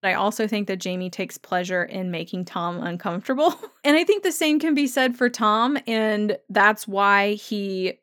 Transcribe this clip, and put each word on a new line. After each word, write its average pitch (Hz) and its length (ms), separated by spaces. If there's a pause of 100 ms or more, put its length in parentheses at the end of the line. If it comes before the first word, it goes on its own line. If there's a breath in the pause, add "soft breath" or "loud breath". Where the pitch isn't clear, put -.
I 190 100
also 214 340
think 208 200
that 190 100
Jamie 180 320
takes - 300
pleasure 180 440
in 185 280
making 175 340
Tom 175 380
uncomfortable. 180 720 (140)
<laughs> - 140
And 294 120
I 330 80
think 415 200
the 370 80
same 302 280
can 311 140
be 285 120
said 254 300
for 247 140
Tom, 233 480 (100)
and 214 500 (120)
that's 208 380
why 202 460
he 196 680